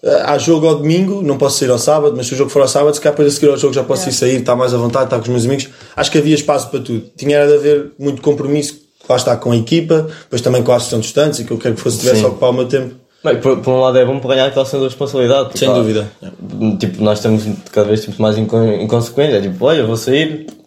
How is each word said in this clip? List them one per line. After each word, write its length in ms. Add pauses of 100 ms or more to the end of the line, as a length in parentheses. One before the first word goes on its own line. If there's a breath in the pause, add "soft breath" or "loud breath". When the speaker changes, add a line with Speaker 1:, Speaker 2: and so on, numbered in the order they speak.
Speaker 1:
eh, 240
há 100
jogo 300
ao 80
domingo, 480
não 120
posso 220
sair 140
ao 80
sábado, 360
mas 120
se 80
o 20
jogo 140
for 100
ao 60
sábado, 260
se 80
calhar 160
depois 160
a 20
seguir 140
ao 80
jogo 160
já 100
posso 200
Speaker 2:
Yeah. 120
Speaker 1:
ir 40
sair, 220
estar 140
mais 160
à 60
vontade, 280
estar 120
com 60
os 60
meus 160
amigos. 240 (260 loud breath)
Acho 160
que 80
havia 160
espaço 340
para 120
tudo. 220 (140)
Tinha 200
era 100
de 80
haver 420
muito 240
compromisso, 540 (340)
lá 60
está, 200
com 160
a 60
equipa, 500 (140)
depois 220
também 180
com 100
a 40
associação 240
de 80
estudantes 320
e 60
que 60
eu 60
quero 160
que 80
fosse, 160
tivesse 220
Speaker 3:
Sim. 60
Speaker 1:
a 40
ocupar 220
o 20
meu 140
tempo. 260 (300)
Speaker 3:
Bem, 140
por, 200
por 140
um 100
lado 160
é 80
bom 140
para 160
ganhar 120
aquela 180
sensação 160
de 120
responsabilidade, 520
porque 140
Speaker 1:
Sem 100
Speaker 3:
há, 40
Speaker 1:
dúvida. 340 (720)
Speaker 3:
tipo, 240
nós 140
estamos 260 (280)
cada 160
vez, 140
tipo, 200
mais 160
inco-, 260
inconsequentes. 720
É 60
tipo, 240
"Olha, 200
vou 100
sair, 520 (200)